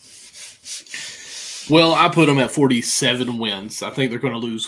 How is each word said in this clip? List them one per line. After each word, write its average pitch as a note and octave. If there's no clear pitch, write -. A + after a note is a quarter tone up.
Well, E3
I D#3+
put D#3+
'em C#3
at A#2+
forty-seven B2
wins. G#2+
I G3
think C3+
they're A2+
gonna A#2+
lose A2+